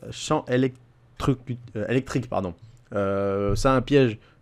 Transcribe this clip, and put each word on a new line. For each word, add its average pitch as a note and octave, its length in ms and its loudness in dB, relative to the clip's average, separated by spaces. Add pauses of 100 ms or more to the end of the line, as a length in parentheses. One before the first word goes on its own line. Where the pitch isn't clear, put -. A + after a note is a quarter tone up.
(120)
champ - 380 -4
électru-, - 880 -2 (400)
euh, G#2 100 -4
électrique, B2+ 400 -2
pardon. F#2 260 -4 (400)
Euh, G2+ 640 0
c'est C3 140 2
un C3 100 4
piège B2 400 4 (220)